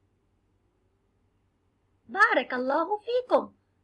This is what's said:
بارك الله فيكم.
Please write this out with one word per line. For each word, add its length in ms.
بارك 440
الله 460
فيكم. 560